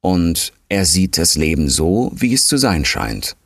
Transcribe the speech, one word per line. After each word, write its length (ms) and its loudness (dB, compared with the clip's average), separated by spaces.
und 520 0
er 160 0
sieht 340 0
das 160 2
Leben 340 0
so, 460 0
wie 180 0
es 140 0
zu 100 0
sein 280 2
scheint. 600 -6